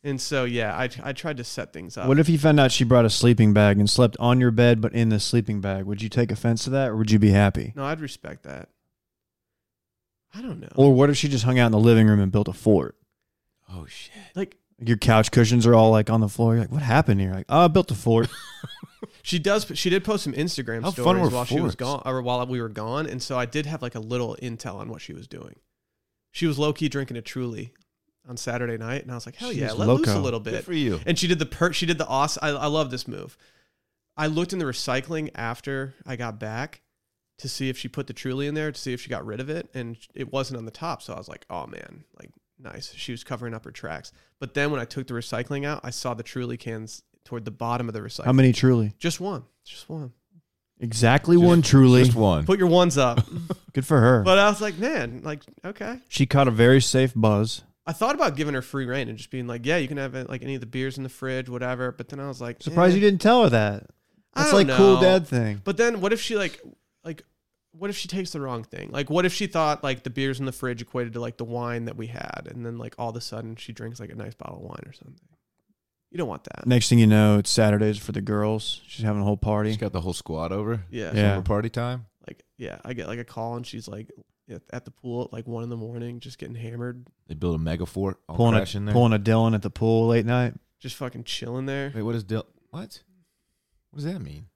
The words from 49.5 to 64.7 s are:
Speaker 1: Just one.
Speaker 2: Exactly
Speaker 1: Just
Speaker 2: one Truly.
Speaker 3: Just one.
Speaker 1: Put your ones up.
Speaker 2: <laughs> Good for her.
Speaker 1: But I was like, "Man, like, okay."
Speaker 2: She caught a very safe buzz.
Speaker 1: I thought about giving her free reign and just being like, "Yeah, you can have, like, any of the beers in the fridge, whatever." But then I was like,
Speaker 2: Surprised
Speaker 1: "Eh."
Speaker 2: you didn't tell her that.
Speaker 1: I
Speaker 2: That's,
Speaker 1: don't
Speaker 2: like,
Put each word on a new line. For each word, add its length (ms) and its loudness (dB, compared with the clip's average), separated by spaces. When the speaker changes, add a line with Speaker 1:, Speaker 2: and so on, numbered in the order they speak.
Speaker 1:
Just 240 -20
one. 240 -12
Speaker 2:
Exactly 580 4
Speaker 1:
Just 80 8
Speaker 2:
one 160 8
Truly. 420 8
Speaker 3:
Just 140 6
one. 300 4
Speaker 1:
Put 100 4
your 100 2
ones 300 6
up. 220 2
Speaker 2:
<laughs> 260 -12
Good 120 -2
for 160 4
her. 220 6
Speaker 1:
But 160 6
I 100 6
was 120 -2
like, 180 -6
"Man, 440 -4
like, 200 -10
okay." 360 -12
Speaker 2:
She 160 2
caught 220 4
a 40 2
very 300 6
safe 340 0
buzz. 460 0
Speaker 1:
I 80 -8
thought 220 -2
about 200 -2
giving 200 -4
her 80 -6
free 220 -8
reign 220 -6
and 120 -12
just 100 -18
being 160 -10
like, 180 -10
"Yeah, 140 0
you 100 -2
can 100 -8
have, 180 -8
like, 140 -10
any 140 -8
of 60 -10
the 60 -16
beers 300 -8
in 60 -10
the 60 -10
fridge, 380 -8
whatever." 440 -6
But 180 -16
then 100 -14
I 80 -10
was 140 -12
like, 220 -12
Speaker 2:
Surprised 300 4
Speaker 1:
"Eh." 20 4
Speaker 2:
you 60 2
didn't 200 4
tell 220 6
her 60 6
that. 360 0
Speaker 1:
I 80 -4
Speaker 2:
That's, 100 4
Speaker 1:
don't 160 6
Speaker 2:
like, 100 0